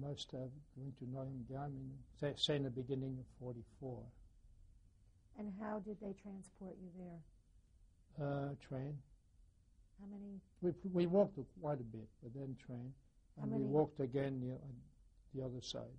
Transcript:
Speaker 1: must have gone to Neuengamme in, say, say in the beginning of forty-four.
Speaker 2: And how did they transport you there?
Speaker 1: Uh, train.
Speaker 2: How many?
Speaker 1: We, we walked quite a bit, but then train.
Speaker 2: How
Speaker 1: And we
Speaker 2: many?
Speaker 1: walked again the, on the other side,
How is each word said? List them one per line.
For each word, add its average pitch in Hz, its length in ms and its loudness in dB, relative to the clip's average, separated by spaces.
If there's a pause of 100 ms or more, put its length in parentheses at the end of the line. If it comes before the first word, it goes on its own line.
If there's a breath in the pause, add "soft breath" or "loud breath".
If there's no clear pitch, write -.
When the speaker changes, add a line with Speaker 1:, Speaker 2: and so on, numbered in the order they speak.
Speaker 1:
must 143 260 -4
have 127 200 -2 (240)
gone 135 220 -6
to 127 80 -6
Neuengamme 135 680 -4
in, 135 240 -6 (220)
say, 143 160 4
say 151 200 6
in 139 80 6
the 131 60 2
beginning 131 480 0
of 127 80 -8 (140)
forty-four. 123 680 -6 (1300)
Speaker 2:
And 208 200 -4
how 214 220 -2
did 208 200 -6
they 202 120 -4 (100)
transport 196 580 -10
you 185 180 -10
there? 175 240 -10 (1000)
Speaker 1:
Uh, 143 340 2 (140)
train. 135 340 -4 (960)
Speaker 2:
How 202 140 -14
many? 202 280 -8 (200)
Speaker 1:
We, 175 140 6 (180)
we 175 140 10
walked 180 320 8 (240)
quite 147 180 2
a 120 40 -4
bit, 110 240 -8 (140)
but 120 120 -8
then 135 200 -4 (120)
train. 123 280 -6 (440)
Speaker 2:
How 143 60 -4
Speaker 1:
And 139 80 0
we 139 60 2
Speaker 2:
many? 135 120 4
Speaker 1:
walked 151 300 6
again 135 400 2
the, 127 120 0
on 135 220 -8 (600)
the 135 80 -2
other 123 200 -4
side, 123 360 -6